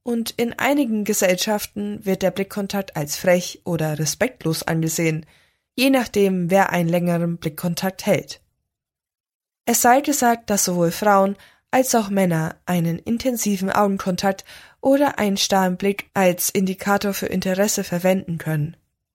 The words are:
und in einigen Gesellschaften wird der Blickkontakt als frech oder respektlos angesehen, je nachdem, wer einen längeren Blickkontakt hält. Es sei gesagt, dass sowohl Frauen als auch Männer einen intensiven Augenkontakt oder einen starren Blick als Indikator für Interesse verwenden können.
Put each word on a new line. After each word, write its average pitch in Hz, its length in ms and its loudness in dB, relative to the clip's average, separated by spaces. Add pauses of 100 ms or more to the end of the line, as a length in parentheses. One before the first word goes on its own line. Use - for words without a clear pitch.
und 233 280 -4
in 233 280 -4
einigen 240 460 0
Gesellschaften 208 1000 -2
wird 190 160 -2
der 185 100 0
Blickkontakt 196 640 -6
als 147 180 -6
frech 180 480 0
oder 156 360 -4
respektlos 160 640 -4
angesehen, 160 600 -2 (500)
je 254 140 2
nachdem, 196 600 0
wer 190 220 4
einen 175 180 0
längeren 170 480 0
Blickkontakt 175 680 -6
hält. - 360 -2 (1200)
Es 233 160 0
sei 254 200 6
gesagt, 240 480 0
dass 202 160 0
sowohl 175 260 2
Frauen 196 460 4 (340)
als 254 240 2
auch 208 140 0
Männer 170 560 0
einen 170 340 0
intensiven 214 720 -2
Augenkontakt 196 720 0 (380)
oder 277 380 2
einen 196 180 0
starren 185 400 2
Blick 196 360 -4
als 180 360 2
Indikator 202 640 0
für - 140 -6
Interesse 190 560 -2
verwenden 180 540 0
können. 156 380 -4 (400)